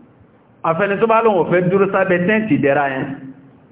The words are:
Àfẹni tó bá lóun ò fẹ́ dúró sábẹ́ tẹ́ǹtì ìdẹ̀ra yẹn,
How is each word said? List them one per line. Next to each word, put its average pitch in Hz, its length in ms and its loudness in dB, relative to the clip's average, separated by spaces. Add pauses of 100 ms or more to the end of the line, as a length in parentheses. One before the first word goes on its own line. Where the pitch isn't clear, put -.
(640)
Àfẹni 190 340 0
tó 214 100 0
bá 226 140 4
lóun 226 160 2
ò 156 80 2
fẹ́ 175 240 0
dúró 196 180 2
sábẹ́ 180 380 0
tẹ́ǹtì 214 300 0
ìdẹ̀ra 139 320 2
yẹn, 131 180 -6 (680)